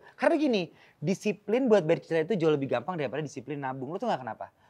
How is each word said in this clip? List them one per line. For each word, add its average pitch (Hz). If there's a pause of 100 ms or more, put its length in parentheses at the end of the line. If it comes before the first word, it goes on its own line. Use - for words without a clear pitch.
(140)
Karena 311
gini, 254 (380)
disiplin 208
buat 214
bayar 160
cicilan 165
itu 208
jauh 156
lebih 135
gampang 123
daripada 139
disiplin 139
nabung. 131
Lu 175
tuh 247
nggak 175
kenapa? 110 (160)